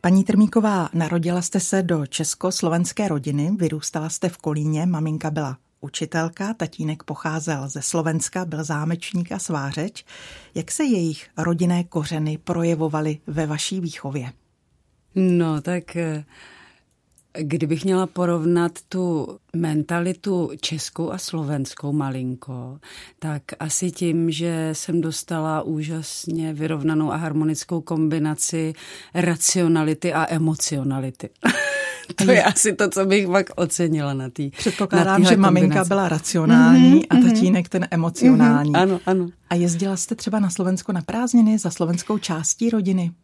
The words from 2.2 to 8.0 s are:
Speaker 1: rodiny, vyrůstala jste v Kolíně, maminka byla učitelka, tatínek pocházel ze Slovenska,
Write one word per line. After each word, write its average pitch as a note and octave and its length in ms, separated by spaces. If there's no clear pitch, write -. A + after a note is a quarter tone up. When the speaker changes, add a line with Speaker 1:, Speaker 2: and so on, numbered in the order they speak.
Speaker 1:
rodiny, D3 500
vyrůstala D#3 520
jste F3+ 200
v - 80
Kolíně, D3+ 480
maminka D#3 460
byla C#3+ 260
učitelka, E3 720
tatínek D#3 500
pocházel D#3 640
ze C3+ 120
Slovenska, D#3+ 640